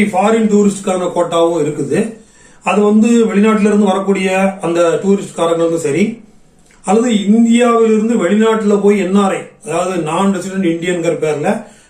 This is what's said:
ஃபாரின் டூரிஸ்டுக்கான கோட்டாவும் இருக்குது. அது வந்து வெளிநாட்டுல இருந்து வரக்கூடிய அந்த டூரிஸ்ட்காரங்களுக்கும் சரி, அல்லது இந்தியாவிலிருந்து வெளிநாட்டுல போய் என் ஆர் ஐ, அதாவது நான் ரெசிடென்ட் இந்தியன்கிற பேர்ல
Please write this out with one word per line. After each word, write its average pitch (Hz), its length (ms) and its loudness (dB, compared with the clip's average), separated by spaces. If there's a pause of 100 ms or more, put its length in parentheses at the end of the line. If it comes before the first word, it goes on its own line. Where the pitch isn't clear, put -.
ஃபாரின் 214 460 0
டூரிஸ்டுக்கான 196 600 0
கோட்டாவும் 170 500 0
இருக்குது. 147 380 -4 (680)
அது 196 160 0
வந்து 214 280 4 (160)
வெளிநாட்டுல 202 440 2
இருந்து 208 160 2
வரக்கூடிய 190 440 0 (320)
அந்த 170 180 -2 (160)
டூரிஸ்ட்காரங்களுக்கும் 165 920 -2
சரி, 147 180 0 (840)
அல்லது 233 240 2 (140)
இந்தியாவிலிருந்து 226 920 2
வெளிநாட்டுல 202 680 0
போய் 202 180 2
என் 185 160 -2
ஆர் 196 200 0
ஐ, - 60 -8 (220)
அதாவது 175 380 -4
நான் 190 320 -2
ரெசிடென்ட் 185 340 -4
இந்தியன்கிற 165 480 -2
பேர்ல 151 340 -4 (400)